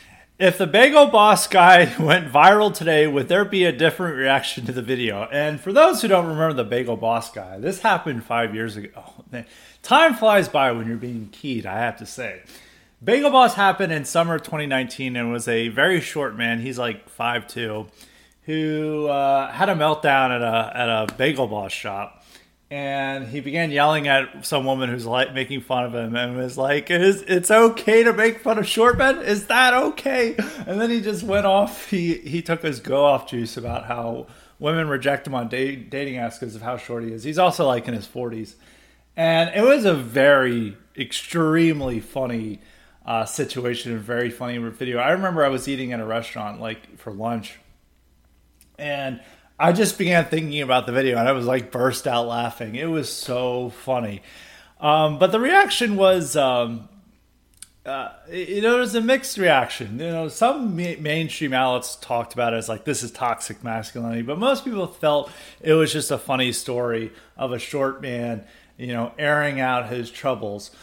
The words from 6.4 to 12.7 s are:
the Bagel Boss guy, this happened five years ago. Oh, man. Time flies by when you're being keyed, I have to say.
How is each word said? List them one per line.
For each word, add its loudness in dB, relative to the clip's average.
the -2
Bagel -2
Boss -2
guy, -14
this -6
happened -2
five -2
years -6
ago. -14
Oh, -20
man. -14
Time 4
flies 4
by 2
when -4
you're -6
being -10
keyed, -8
I -8
have -4
to -18
say. -14